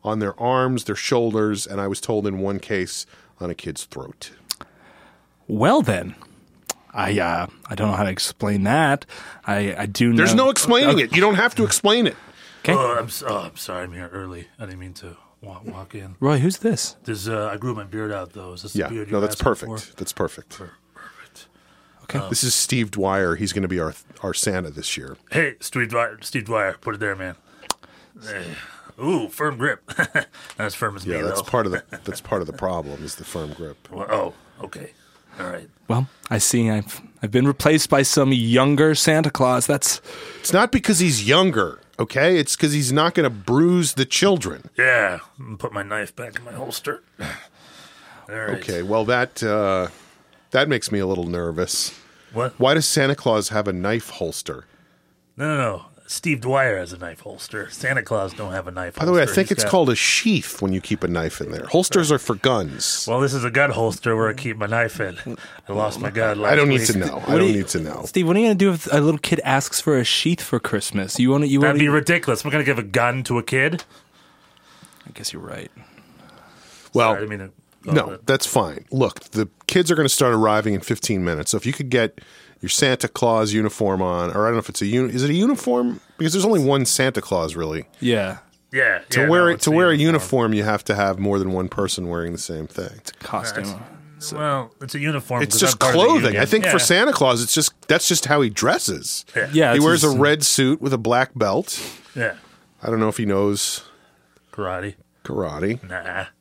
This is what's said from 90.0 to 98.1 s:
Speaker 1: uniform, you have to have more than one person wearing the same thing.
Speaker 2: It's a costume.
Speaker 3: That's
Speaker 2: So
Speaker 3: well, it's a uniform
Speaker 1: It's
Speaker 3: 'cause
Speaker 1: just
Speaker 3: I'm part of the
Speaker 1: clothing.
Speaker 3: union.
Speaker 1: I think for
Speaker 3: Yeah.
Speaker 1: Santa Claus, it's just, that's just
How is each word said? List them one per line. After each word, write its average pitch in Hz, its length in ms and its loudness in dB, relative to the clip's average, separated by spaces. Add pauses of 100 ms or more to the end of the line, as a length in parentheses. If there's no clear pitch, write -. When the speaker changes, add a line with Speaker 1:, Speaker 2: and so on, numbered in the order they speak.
Speaker 1:
uniform, - 0 -
you 104 100 2
have 107 220 0
to 104 100 0
have 98 240 0
more 101 200 2
than 95 140 0
one 92 140 -2
person 92 400 -4
wearing 85 260 -4
the 82 40 -10
same 80 300 -8
thing. - 300 -10
Speaker 2:
It's - 140 -16
a - 40 -20
costume. 107 480 -8
Speaker 3:
That's - 640 -14
Speaker 2:
So - 100 -10
Speaker 3:
well, 139 420 -4
it's 135 160 -10
a 143 40 -6
uniform 139 420 -2
Speaker 1:
It's 110 140 0
Speaker 3:
'cause - 40 2
Speaker 1:
just 135 140 2
Speaker 3:
I'm 110 60 -4
part 131 160 4
of 170 60 6
the 214 60 6
Speaker 1:
clothing. 294 180 4
Speaker 3:
union. 104 180 2
Speaker 1:
I - 20 4
think 214 200 2
for 165 80 2
Speaker 3:
Yeah. 185 40 2
Speaker 1:
Santa 202 360 4
Claus, 123 300 4
it's 113 100 -2
just, 156 200 2 (160)
that's 160 180 4
just 165 200 2